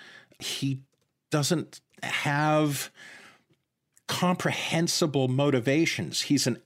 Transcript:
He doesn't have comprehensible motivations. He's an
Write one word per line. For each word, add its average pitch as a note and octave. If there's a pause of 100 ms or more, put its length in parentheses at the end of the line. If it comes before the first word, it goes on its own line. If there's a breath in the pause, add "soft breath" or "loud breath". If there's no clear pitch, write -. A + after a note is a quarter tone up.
(400 loud breath)
He C3+ (480)
doesn't D3+ (200)
have D3+ (1200 loud breath)
comprehensible E3
motivations. C3+
He's C#3
an A#2